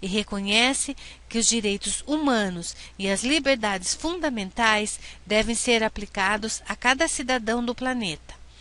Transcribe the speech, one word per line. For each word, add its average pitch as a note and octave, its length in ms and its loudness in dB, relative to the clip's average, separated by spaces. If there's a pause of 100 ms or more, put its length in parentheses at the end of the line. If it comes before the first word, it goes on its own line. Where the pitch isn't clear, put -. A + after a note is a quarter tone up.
e G3 60 -4
reconhece G#3 880 0 (320)
que - 80 -4
os A3+ 100 2
direitos G3+ 580 0
humanos A3+ 680 0 (240)
e G3 100 0
as G3 140 0
liberdades A#3+ 680 2
fundamentais A3+ 1040 0 (260)
devem G#3+ 300 2
ser A3+ 280 2
aplicados G#3 840 -2
a G#3+ 80 -4
cada C4+ 320 4
cidadão A#3+ 560 0
do A#3+ 100 -2
planeta. A#3+ 600 -4 (260)